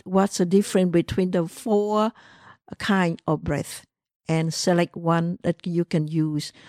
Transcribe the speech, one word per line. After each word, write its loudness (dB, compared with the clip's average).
what's 0
the 2
difference 2
between 0
the 0
four 0
kind 0
of -2
breath, -6
and 0
select 0
one 0
that -4
you 0
can -2
use -2